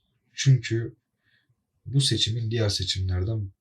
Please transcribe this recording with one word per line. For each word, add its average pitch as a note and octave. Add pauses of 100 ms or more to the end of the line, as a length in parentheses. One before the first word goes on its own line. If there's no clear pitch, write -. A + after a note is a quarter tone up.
(340)
Çünkü A#2 (880)
bu C3
seçimin A2
diğer A2
seçimlerden F#2+